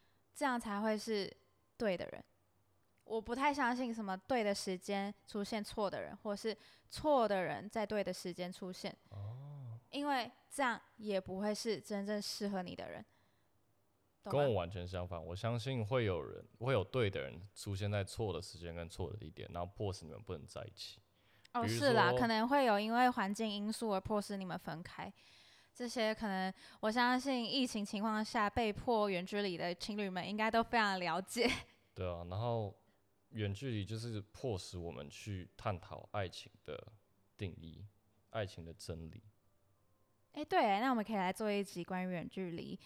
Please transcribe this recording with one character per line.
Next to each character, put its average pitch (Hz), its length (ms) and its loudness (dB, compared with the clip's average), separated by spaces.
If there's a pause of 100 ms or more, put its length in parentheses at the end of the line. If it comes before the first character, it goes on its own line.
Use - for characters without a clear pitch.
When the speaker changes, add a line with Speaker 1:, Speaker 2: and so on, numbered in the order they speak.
(320)
Speaker 1:
这 285 140 0
样 247 140 2
才 208 200 -2
会 214 160 4
是 208 340 0 (460)
对 202 180 2
的 - 120 -4
人。 - 180 -12 (800)
我 220 160 -2
不 226 140 -4
太 285 180 2
相 247 240 2
信 247 160 -2
什 226 100 -4
么 190 140 -2
对 240 260 2
的 202 120 4
时 185 220 -2
间 202 380 -2 (120)
出 202 180 -4
现 214 180 -4
错 202 280 -2
的 117 100 -4
人， 82 160 -6
或 208 180 -4
是 214 220 -2 (320)
错 269 400 6
的 190 140 4
人 160 260 -2
在 214 160 0
对 202 180 0
的 185 80 0
时 185 220 -4
间 180 180 -4
出 185 220 -8
现。 - 240 -8 (140)
Speaker 2:
哦。 120 680 -10 (120)
Speaker 1:
因 285 180 -4
为 247 220 0 (200)
这 285 120 -2
样 240 180 2 (160)
也 208 240 0
不 190 200 -6
会 208 140 2
是 208 240 -2
真 202 280 -4
正 208 140 0
适 - 280 -4
合 190 140 -2
你 175 120 -8
的 - 140 -8
人， 85 160 -10 (1200)
懂 101 100 -4
吗？ 139 80 4
Speaker 2:
跟 139 80 6
我 110 60 4
完 87 160 0
全 90 180 -6
相 90 180 -4
反， 85 160 -6
我 85 140 -6
相 117 240 0
信 120 240 -2
会 120 220 2
有 87 160 2
人， 50 200 -8 (180)
会 131 120 2
有 101 100 6
对 107 280 4
的 82 100 -2
人 67 180 -6 (160)
出 101 220 -4
现 101 160 0
在 101 100 2
错 98 300 -2
的 80 80 -2
时 - 160 -12
间 85 180 -8
跟 85 140 -6
错 92 220 -6
的 104 80 -8
地 78 120 -10
点， - 220 -12
然 85 100 -4
后 90 140 -6
迫 95 160 -2
使 82 140 -10
你 73 60 -12
们 55 100 -12
不 92 100 -10
能 76 140 -8
在 - 180 -12
一 - 100 -12
起。 - 240 -14 (540)
Speaker 1:
哦， 240 100 0
Speaker 2:
比 233 100 2
如 - 60 0
说 285 100 6
Speaker 1:
是 233 60 8
啦， 180 180 8
可 247 140 4
能 226 220 4
会 277 160 6
有 208 160 6
因 220 140 0
为 247 160 8
环 202 220 0
境 220 160 0
因 208 240 -2
素 220 180 -2
而 190 100 2
迫 208 200 0
使 202 160 -6
你 190 80 -4
们 175 140 -4
分 160 240 -6
开。 185 300 -10 (600)
这 247 140 -8
些 220 280 2
可 226 120 -4
能 190 260 0 (280)
我 214 100 4
相 247 300 6
信 254 240 0
疫 254 220 2
情 208 180 -2
情 202 180 -4
况 214 220 2
下 214 240 2
被 220 240 2
迫 208 380 4
远 180 140 0
距 202 180 -2
离 180 160 0
的 175 160 0
情 208 220 -6
侣 202 120 0
们 180 180 -4
应 202 80 -4
该 214 160 2
都 226 120 6
非 233 160 2
常 202 200 4
了 175 220 2
解。 240 300 2 (440)
Speaker 2:
对 92 160 -2
啊， 87 200 -6
然 95 100 -2
后 113 340 -2 (560)
远 104 220 0
距 123 180 -4
离 107 140 0
就 110 140 -4
是 113 220 -6
迫 107 360 -4
使 - 220 -8
我 85 120 -6
们 71 180 -10
去 92 480 -8
探 98 220 -2
讨 - 340 -12
爱 101 140 -2
情 - 240 -12 (140)
的 - 180 -8 (540)
定 90 160 -4
义， 85 340 -14 (440)
爱 110 140 -2
情 87 200 -10
的 82 80 -12
真 82 380 -10
理。 - 120 -16 (1080)
Speaker 1:
哎， 294 120 -6
对， 233 360 6
那 262 100 4
我 247 40 4
们 214 100 2
可 226 80 -4
以 214 40 2
来 185 140 4
做 214 200 0
一 202 120 2
集 175 220 -6
关 185 220 -2
于 185 40 -2
远 165 160 -4
距 180 260 -4
离， 165 340 -8